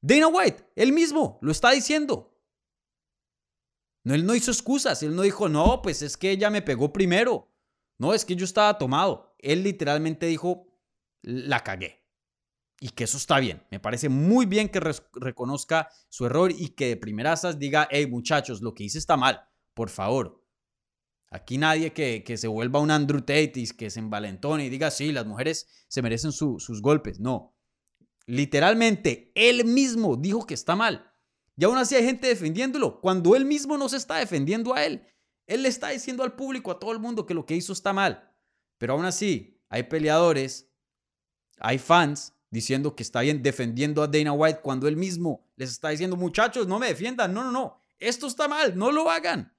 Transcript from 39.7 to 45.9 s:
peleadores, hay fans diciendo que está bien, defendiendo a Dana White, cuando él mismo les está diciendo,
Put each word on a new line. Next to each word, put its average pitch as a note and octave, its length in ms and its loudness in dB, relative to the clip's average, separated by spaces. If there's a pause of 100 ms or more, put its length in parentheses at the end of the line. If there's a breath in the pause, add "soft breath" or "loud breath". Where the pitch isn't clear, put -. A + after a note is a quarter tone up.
peleadores, D3+ 880 0 (880)
hay B2+ 200 0
fans D#3 560 4 (160)
diciendo C3 440 -2
que - 60 -12
está A#2+ 200 -4
bien, C#3+ 200 2
defendiendo C3+ 600 0
a D3+ 40 0
Dana D3+ 260 2
White, D#3 280 2
cuando C3+ 260 -2
él D3+ 100 0
mismo E3+ 580 -6
les C3 160 -10
está D#3 180 -8
diciendo, F3+ 260 -4